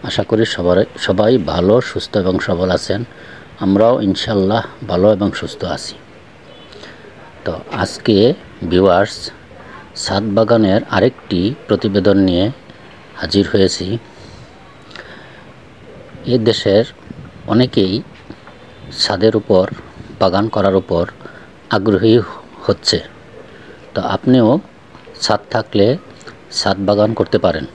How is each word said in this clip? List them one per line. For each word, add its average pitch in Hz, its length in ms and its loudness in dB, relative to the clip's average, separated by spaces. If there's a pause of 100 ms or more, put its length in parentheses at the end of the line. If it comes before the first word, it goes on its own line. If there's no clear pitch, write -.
আশা - 200 -4
করি 110 220 0
সবার, 90 400 2 (140)
সবাই 107 400 2
ভালো, 95 420 2
সুস্থ - 360 -8
এবং 92 220 0
সবল 92 320 -2
আছেন। 92 340 -2 (560)
আমরাও 104 400 2
ইনশাল্লাহ 101 640 0 (260)
ভালো 92 240 2
এবং 98 200 0
সুস্থ - 320 -10
আছি। 76 300 -8 (1500)
তো 78 160 -8 (120)
আজকে 113 600 -2 (360)
ভিউয়ার্স, 92 600 0 (640)
ছাদ 101 280 -4
বাগানের 107 580 2 (100)
আরেকটি 107 640 0 (120)
প্রতিবেদন 98 520 2
নিয়ে 92 320 2 (680)
হাজির 98 360 0
হয়েছি। 95 460 0 (2250)
এ 123 140 0
দেশের 110 460 2 (600)
অনেকেই 110 560 0 (960)
ছাদের 104 380 0
উপর 95 320 2 (520)
বাগান 95 280 2
করার 98 280 0
উপর 90 300 0 (640)
আগ্রহী 110 480 4 (460)
হচ্ছে। - 360 -2 (920)
তো - 80 -4
আপনিও 127 560 2 (640)
ছাদ 107 200 -2 (100)
থাকলে 110 460 0 (540)
ছাদ - 300 -2
বাগান 104 340 2
করতে 110 240 0
পারেন। - 360 0